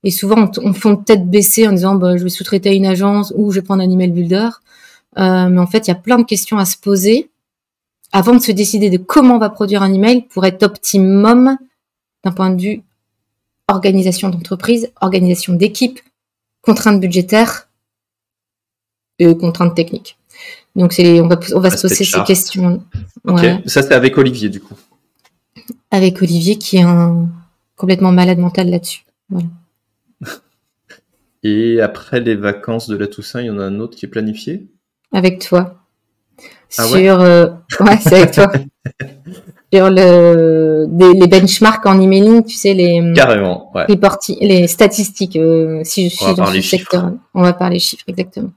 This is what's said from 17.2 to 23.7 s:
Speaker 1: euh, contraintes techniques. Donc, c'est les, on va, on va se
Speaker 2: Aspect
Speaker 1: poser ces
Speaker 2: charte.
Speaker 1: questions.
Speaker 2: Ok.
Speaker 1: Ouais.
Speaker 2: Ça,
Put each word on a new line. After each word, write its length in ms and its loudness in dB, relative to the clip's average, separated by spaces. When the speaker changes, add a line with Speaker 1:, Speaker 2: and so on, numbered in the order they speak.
Speaker 1:
euh, 140 4
contraintes 400 -2
techniques. 420 -8
Donc, 180 0
c'est 100 2
les, 180 6
on 60 2
va, 100 2
on 60 0
va 100 2
se 60 -2
Speaker 2:
Aspect 140 -6
Speaker 1:
poser 60 -2
ces 100 -2
Speaker 2:
charte. 220 -4
Speaker 1:
questions. 560 -2
Speaker 2:
Ok. 140 2
Speaker 1:
Ouais. 240 0
Speaker 2:
Ça, 180 0